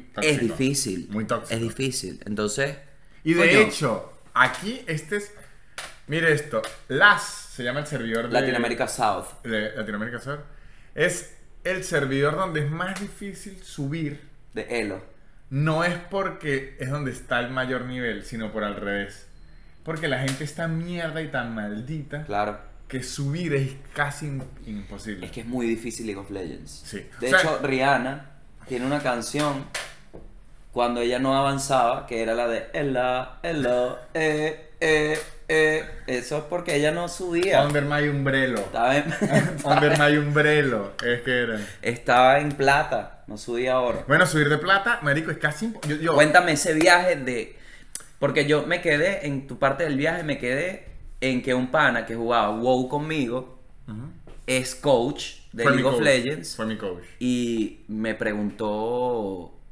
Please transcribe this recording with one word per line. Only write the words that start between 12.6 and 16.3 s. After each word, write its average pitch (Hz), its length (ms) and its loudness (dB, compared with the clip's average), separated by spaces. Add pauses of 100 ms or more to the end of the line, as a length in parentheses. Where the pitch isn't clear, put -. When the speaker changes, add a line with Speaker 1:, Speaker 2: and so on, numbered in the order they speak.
Speaker 1:
es 143 60 -2
más 185 300 -6
difícil 196 600 -12
subir. 143 580 -6 (320)
Speaker 2:
De 117 280 -4
Elo. 101 200 -6 (480)
Speaker 1:
No 156 340 2
es 175 120 0 (140)
porque 156 720 -4